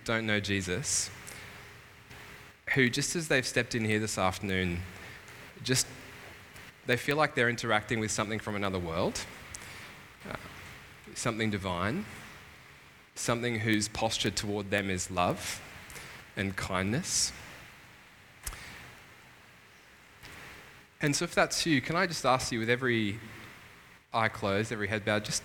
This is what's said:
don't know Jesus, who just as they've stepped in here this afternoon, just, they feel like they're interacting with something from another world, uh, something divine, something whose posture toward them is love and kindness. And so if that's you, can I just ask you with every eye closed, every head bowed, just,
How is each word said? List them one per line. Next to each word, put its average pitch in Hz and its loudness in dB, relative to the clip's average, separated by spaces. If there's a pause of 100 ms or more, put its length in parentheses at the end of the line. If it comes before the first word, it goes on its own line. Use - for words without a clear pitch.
don't 113 2
know 107 4
Jesus, 98 0 (1600)
who 127 8
just 139 0
as 160 -2
they've 135 4
stepped 123 0
in 113 2
here 107 4
this 107 -2
afternoon, 92 2 (840)
just, 127 2 (1040)
they 123 4
feel 143 0
like 147 4
they're 120 6
interacting 113 2
with 107 0
something 107 0
from 104 -4
another 98 2
world, 87 0 (1040)
uh, - -8 (800)
something 110 0
divine, 98 0 (1080)
something 117 0
whose 107 4
posture - 0
toward 101 -2
them 98 2
is 92 -2
love - 0 (720)
and 98 -2
kindness. 98 0 (3750)
And 147 4
so 175 0
if 170 -6
that's 170 4
you, 147 6
can 160 -2
I 185 4
just 165 -4
ask 127 4
you 117 0
with 113 0
every 117 2 (960)
eye 113 4
closed, 107 2
every 104 -2
head 104 -2
bowed, 107 4
just, - -4